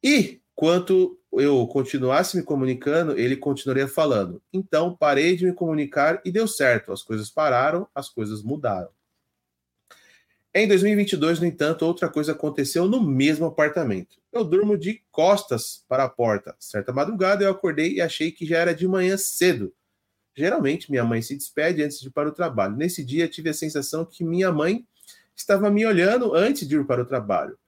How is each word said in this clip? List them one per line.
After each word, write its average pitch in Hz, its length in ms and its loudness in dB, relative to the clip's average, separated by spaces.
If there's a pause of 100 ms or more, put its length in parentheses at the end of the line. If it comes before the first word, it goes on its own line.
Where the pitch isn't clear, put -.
E, 262 400 2 (140)
quanto 180 640 2 (140)
eu 135 340 2
continuasse 135 680 0
me 175 80 -2
comunicando, 143 760 -2
ele 127 180 0
continuaria 135 520 0
falando. 113 520 0 (120)
Então, 175 440 0
parei 151 400 4
de 180 100 0
me 180 60 2
comunicar 156 720 0
e 185 60 -4
deu 220 160 0
certo. 123 460 0
As 98 100 -8
coisas 107 260 -6
pararam, 151 640 0
as 139 160 -10
coisas 107 340 -8
mudaram. 110 480 -6 (1600)
Em 214 140 4
dois 190 140 4
mil 208 100 4
e 208 40 4
vinte 202 160 2
e 185 40 0
dois, 160 240 2
no 175 60 0
entanto, 160 380 0
outra 170 240 0
coisa 151 240 -2
aconteceu 147 560 -2
no 240 140 2
mesmo 147 440 2
apartamento. 151 680 -2 (160)
Eu 233 120 0
durmo 202 320 2
de 180 340 -6
costas 180 800 0
para 131 160 2
a 127 40 -2
porta. 110 500 -2
Certa - 340 -8
madrugada, 190 520 0
eu 196 60 4
acordei 165 440 -2
e 185 60 -2
achei 165 300 -2
que 165 160 -10
já 165 120 0
era 175 160 2
de 175 120 -2
manhã 190 300 2
cedo. 160 560 0 (640)
Geralmente, 160 560 -2
minha 123 140 0
mãe 117 180 -2
se 139 140 -10
despede 151 460 -2
antes 147 180 -6
de 131 80 -16
ir - 20 -14
para 147 180 -2
o 147 40 -6
trabalho. 110 440 -2
Nesse 160 280 -4
dia, 160 240 -2
tive 160 220 -6
a 151 40 -4
sensação 156 500 -6
que 170 200 -10
minha 175 260 0
mãe 170 340 -2 (520)
estava 202 340 2
me 214 160 2
olhando 214 480 2
antes 202 320 2
de 147 100 0
ir 143 100 2
para 123 160 0
o 123 40 -2
trabalho. 101 500 -2 (120)